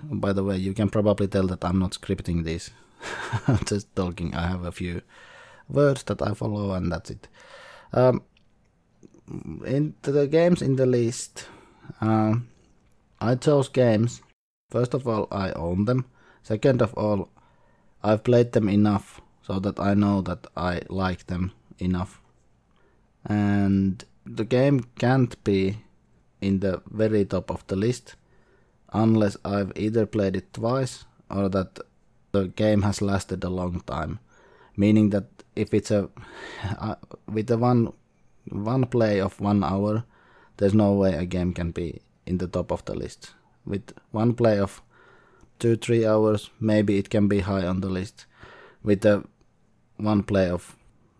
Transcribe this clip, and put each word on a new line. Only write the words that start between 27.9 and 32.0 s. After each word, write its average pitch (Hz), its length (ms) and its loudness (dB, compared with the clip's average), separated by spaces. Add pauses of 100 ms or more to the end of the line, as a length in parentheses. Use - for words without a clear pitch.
unless 110 520 4
I've 101 300 -2
either 110 320 0
played 98 300 -2
it - 160 -10
twice 127 520 -4 (240)
or 98 200 -2
that 92 320 -4 (520)